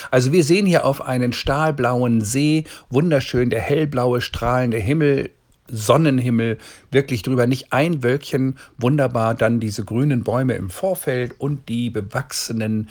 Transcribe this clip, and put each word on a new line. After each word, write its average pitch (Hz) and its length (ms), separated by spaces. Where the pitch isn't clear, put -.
Also 127 220
wir 175 120
sehen 185 220
hier 170 200
auf 135 200
einen 123 260
stahlblauen 127 880
See, 147 420
wunderschön, 131 640
der 113 100
hellblaue, 127 600
strahlende 120 560
Himmel, 139 520
Sonnenhimmel, 120 920
wirklich 131 320
drüber, 123 240
nicht 131 260
ein 147 300
Wölkchen, 131 540
wunderbar, 123 560
dann 117 260
diese 110 240
grünen 120 400
Bäume 123 300
im 98 160
Vorfeld 127 680
und 143 300
die 117 200
bewachsenen 110 1000